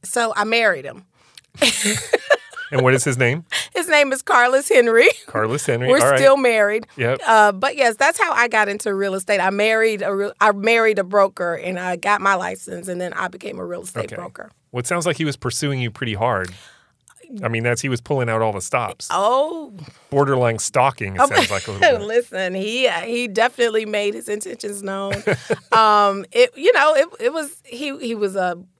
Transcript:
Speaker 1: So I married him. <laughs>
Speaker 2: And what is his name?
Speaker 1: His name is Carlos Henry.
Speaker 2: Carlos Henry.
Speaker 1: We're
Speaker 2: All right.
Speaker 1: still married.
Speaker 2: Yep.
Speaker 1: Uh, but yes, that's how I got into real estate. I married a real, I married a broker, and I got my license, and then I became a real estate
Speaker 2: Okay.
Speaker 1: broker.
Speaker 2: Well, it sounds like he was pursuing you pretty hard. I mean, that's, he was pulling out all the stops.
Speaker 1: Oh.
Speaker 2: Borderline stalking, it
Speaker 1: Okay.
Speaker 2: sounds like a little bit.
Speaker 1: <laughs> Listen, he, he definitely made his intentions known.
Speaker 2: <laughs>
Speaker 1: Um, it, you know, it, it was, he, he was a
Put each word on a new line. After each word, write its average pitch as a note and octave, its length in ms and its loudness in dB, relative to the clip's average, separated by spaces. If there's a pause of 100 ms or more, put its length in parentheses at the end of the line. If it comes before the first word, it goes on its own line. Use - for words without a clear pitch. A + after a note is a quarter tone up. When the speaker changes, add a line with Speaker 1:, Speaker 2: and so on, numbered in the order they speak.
Speaker 1:
So A#3 340 -2
I G#3 80 0
married G#3+ 400 0
him. - 180 -16 (560)
<laughs> D4+ 60 4 (1040)
Speaker 2:
And C3 120 0
what B2+ 120 6
is C3 120 0
his C3 120 -2
name? C3 280 0 (280)
Speaker 1:
His F4 140 -2
name D4 240 4
is C4 100 -4
Carlos B3+ 460 2
Henry. A#3+ 400 6 (180)
Speaker 2:
Carlos A2 400 -2
Henry. B2 220 0
Speaker 1:
We're C4 140 6
Speaker 2:
All - 100 6
right. C3 80 4
Speaker 1:
still C4+ 160 8
married. A3 500 2 (120)
Speaker 2:
Yep. B2+ 280 -2
Speaker 1:
Uh, G#3+ 280 6
but G#3 240 -4
yes, A#3+ 180 2
that's D4+ 240 0
how F4 140 0
I A#3+ 160 2
got G#3+ 180 2
into G3+ 260 -4
real G3 220 -2
estate. G3 240 -2
I F#3 120 2
married A3 500 0
a G3 120 -2
real, G3+ 280 -4
I G#3+ 100 4
married A3 480 2
a F#3+ 60 -2
broker, F#3+ 500 0
and F3+ 240 -8
I F3+ 160 -4
got G3 240 -2
my G3 160 2
license, F3+ 540 -8
and F3+ 100 -6
then F3+ 140 -8
I F3+ 160 -6
became F#3+ 280 -14
a F#3 80 -10
real F3+ 180 -10
estate A#2+ 240 -8
Speaker 2:
Okay. - 100 -14
Speaker 1:
broker. - 340 -16 (220)
Speaker 2:
Well, B2 80 -6
it B2 60 -6
sounds F3 180 -2
like E3+ 100 0
he D#3+ 80 -2
was D3 140 -2
pursuing C3+ 420 -4
you B2 100 -2
pretty A2 260 -6
hard. G2 380 -2 (880)
I B2 60 -4
mean, A2+ 160 -4
that's, A#2+ 180 0
he C#3+ 60 -6
was B2 140 -4
pulling B2+ 260 -2
out A2 140 0
all A2 100 0
the G2+ 80 -6
stops. - 520 -6
Speaker 1:
Oh. C4+ 640 -2 (360)
Speaker 2:
Borderline C3 500 2
stalking, B2 560 -2
it F#2 60 2
Speaker 1:
Okay. C#4 140 2
Speaker 2:
sounds - 160 2
like G3 180 -4
a - 20 -6
little A#3 280 2
bit. - 20 -8
Speaker 1:
<laughs> G3+ 60 -10
Listen, F#3+ 460 -4
he, A3 360 -2 (160)
he A#3+ 240 -4
definitely A3 560 0
made G#3 280 -2
his A3+ 140 -12
intentions G3+ 560 -8
known. G3 360 -6
Speaker 2:
<laughs> - 520 -4
Speaker 1:
Um, G#3 600 4
it, A#3+ 240 4
you F4+ 160 2
know, D4+ 220 4
it, D4+ 120 2 (140)
it A#3 120 0
was, D#4 300 -8
he, C4+ 360 -10
he A#3 160 -6
was G3+ 200 -4
a F3+ 220 -2 (220)